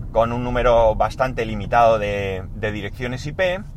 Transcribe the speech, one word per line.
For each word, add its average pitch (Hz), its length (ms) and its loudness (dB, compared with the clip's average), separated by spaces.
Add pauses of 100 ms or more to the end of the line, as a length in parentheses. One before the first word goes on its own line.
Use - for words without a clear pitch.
(120)
con 117 220 2
un 123 100 -4
número 117 500 4
bastante 117 540 -2
limitado 113 500 4
de, 101 460 -2 (100)
de 107 180 -4
direcciones 120 540 -6
I 147 60 -6
P, 185 280 -2 (180)